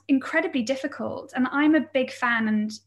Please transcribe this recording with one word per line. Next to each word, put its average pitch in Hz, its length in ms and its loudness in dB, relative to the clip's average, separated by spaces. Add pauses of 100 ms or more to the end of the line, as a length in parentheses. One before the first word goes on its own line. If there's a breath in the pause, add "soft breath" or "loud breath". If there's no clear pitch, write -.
incredibly 302 520 2
difficult. 262 760 -6
And 254 160 0
I'm 294 220 4
a 311 60 6
big 262 320 -2
fan, 233 360 0
and, 214 240 0 (160)